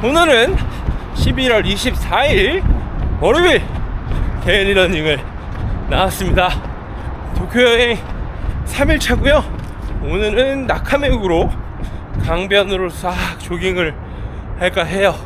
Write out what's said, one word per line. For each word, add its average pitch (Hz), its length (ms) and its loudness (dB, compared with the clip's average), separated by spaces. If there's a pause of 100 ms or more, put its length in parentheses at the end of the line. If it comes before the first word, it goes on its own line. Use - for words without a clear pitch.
오늘은 285 520 4 (580)
십일월 254 520 2
이십사 202 600 0
일 294 360 2 (580)
월요일 269 420 4 (840)
데일리 196 300 2
러닝을 156 440 2 (720)
나왔습니다. 180 640 2 (840)
도쿄 - 280 0
여행 233 340 4 (720)
삼 285 240 0
일 311 80 4
차고요. 254 440 2 (600)
오늘은 214 640 0
나카메국으로 208 840 0 (760)
강변으로 185 680 0
싹 180 240 -4 (260)
조깅을 175 540 -2 (640)
할까 180 260 0
해요. 185 300 2 (120)